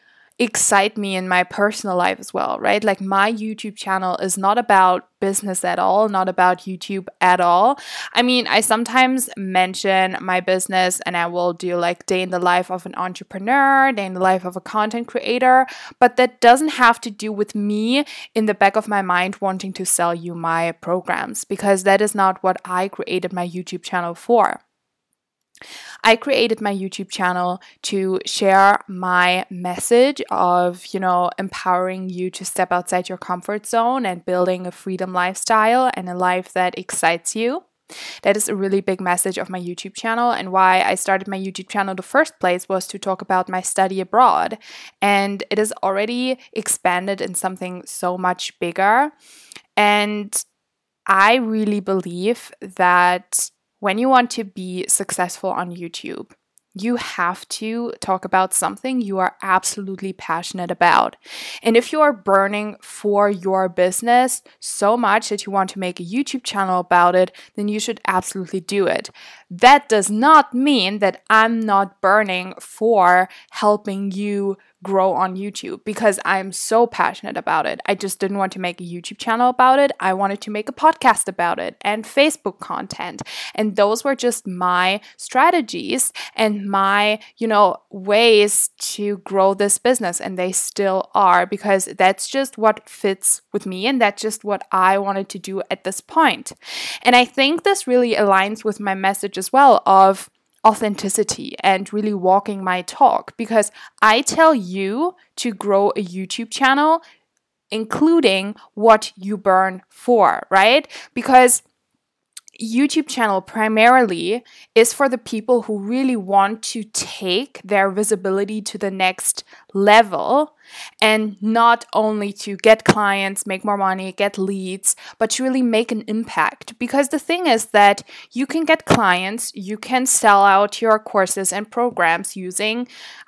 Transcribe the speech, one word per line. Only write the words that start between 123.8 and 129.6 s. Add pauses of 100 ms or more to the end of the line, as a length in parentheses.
get
leads, (240)
but
to
really
make
an
impact.
Because
the
thing
is
that (300)
you
can
get
clients,
you